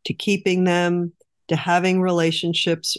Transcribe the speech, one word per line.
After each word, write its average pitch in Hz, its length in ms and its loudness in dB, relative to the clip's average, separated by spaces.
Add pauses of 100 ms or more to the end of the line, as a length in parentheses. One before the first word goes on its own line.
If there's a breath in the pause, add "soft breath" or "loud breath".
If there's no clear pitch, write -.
to 160 100 -4
keeping 190 500 0
them, 175 480 0 (340)
to - 80 -2
having 180 460 2
relationships 170 1000 0